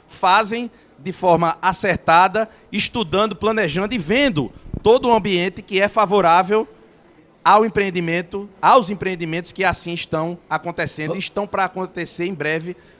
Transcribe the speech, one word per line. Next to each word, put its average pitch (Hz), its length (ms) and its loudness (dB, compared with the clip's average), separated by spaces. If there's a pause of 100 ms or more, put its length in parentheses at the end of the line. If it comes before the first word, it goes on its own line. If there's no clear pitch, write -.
Fazem 214 600 0 (300)
de 160 120 -8
forma 170 500 0
acertada, 185 840 2 (240)
estudando, 202 640 -2
planejando 202 600 -2
e - 20 -2
vendo 180 540 0 (320)
todo 247 240 4
o 233 80 4
ambiente 190 480 -2
que 185 160 -2
é 202 80 4
favorável 190 800 2 (760)
ao 208 220 6
empreendimento, 185 840 -4 (140)
aos 202 300 4
empreendimentos 175 600 -6
que 185 120 -4
assim 175 300 -2
estão 165 440 -6 (100)
acontecendo 156 680 -6
e 196 40 -6
estão 202 280 -6
pra 196 180 -2
acontecer 175 600 -8
em 190 100 -6
breve 160 400 -6 (240)